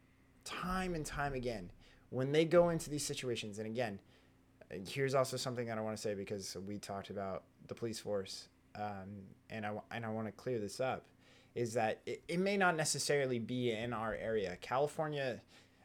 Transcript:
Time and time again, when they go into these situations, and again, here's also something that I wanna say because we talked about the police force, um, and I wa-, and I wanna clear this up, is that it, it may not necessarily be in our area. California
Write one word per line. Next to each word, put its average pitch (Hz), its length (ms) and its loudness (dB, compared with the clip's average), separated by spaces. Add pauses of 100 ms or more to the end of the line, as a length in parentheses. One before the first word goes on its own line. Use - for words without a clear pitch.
(440)
Time 185 500 -2
and 151 120 -2
time 143 280 -2
again, 117 360 -2 (400)
when 131 220 2
they 160 120 8
go 170 260 8
into 165 200 -2
these 147 140 -2
situations, 113 540 -4
and 110 80 -4
again, 110 340 -2 (880)
here's 135 260 0
also 131 220 4
something 123 300 -2
that 113 120 -2
I - 20 0
wanna 110 160 -2
say 104 180 -2
because 98 420 -6
we 98 220 -6
talked 98 320 -8
about 95 340 -4 (220)
the 123 80 -10
police 113 240 -4
force, 98 500 -4 (260)
um, 101 480 -6 (280)
and 110 160 -4
I 104 60 -2
wa-, 107 180 -6
and 113 160 -4
I - 20 -2
wanna 110 240 -2
clear 123 260 -2
this 101 220 -4
up, 127 260 0 (480)
is 117 200 0
that 110 320 2
it, 110 220 -6
it 170 120 2
may 196 160 4
not 180 200 6
necessarily 143 640 2
be 120 340 0
in 117 200 -2
our 110 220 0
area. 98 460 0
California 139 840 0 (420)